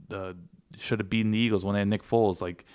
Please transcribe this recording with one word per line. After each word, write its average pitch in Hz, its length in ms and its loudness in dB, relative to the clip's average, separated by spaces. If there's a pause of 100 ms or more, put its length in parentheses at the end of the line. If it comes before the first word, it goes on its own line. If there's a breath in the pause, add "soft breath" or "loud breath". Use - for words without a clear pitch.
(100)
uh, 95 220 -8 (460)
should - 220 -2
have 98 100 -8
beaten 110 220 2
the 110 60 2
Eagles 110 260 2
when 101 100 0
they 101 60 2
had 101 80 2
Nick 104 140 0
Foles. 110 380 2
Like, 90 240 -8 (100)